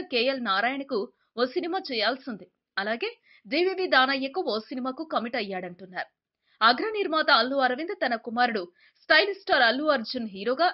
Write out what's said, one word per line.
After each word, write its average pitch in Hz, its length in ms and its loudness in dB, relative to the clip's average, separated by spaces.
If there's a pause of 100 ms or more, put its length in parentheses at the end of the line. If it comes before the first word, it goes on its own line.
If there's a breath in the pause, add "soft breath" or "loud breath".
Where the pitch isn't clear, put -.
కేఎల్ 262 380 0
నారాయణకు 240 560 0 (320)
ఓ 240 140 0
సినిమా 349 360 -4
చేయాల్సింది. 240 640 -4 (300)
అలాగే 226 320 -4 (360 soft breath)
జీవీవి 359 420 0
దానయ్యకు 269 560 2
ఓ 226 160 -2
సినిమాకు 254 460 -8
కమిట్ 240 320 -4
అయ్యాడంటున్నారు. 185 720 -8 (520)
అగ్ర 247 300 4
నిర్మాత 311 400 0
అల్లు 254 260 4
అరవింద్ 269 380 0
తన 254 200 -2
కుమారుడు 226 460 0 (360 soft breath)
స్టైల్ 339 360 4
స్టార్ 302 300 2
అల్లు 254 260 2
అర్జున్ 240 380 -2
హీరోగా 233 460 0